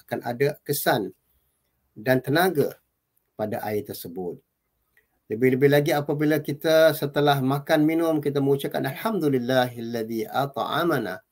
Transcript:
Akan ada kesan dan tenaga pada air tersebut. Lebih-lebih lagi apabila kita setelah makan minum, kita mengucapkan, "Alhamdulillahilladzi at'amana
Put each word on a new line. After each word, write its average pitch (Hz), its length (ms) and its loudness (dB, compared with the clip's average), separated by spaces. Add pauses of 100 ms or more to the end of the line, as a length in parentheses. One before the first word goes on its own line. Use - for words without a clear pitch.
Akan - 240 -6
ada 139 400 -2
kesan - 480 -2 (800)
dan 127 240 2
tenaga 156 560 0 (640)
pada 107 240 -6
air 107 220 -4
tersebut. 87 560 -10 (840)
Lebih-lebih 127 400 2
lagi 147 240 4
apabila 151 480 0
kita 160 560 4
setelah 143 480 0
makan 143 400 2
minum, 160 400 0
kita 143 160 0
mengucapkan, 139 480 0
"Alhamdulillahilladzi 123 1400 0
at'amana 120 960 -2 (120)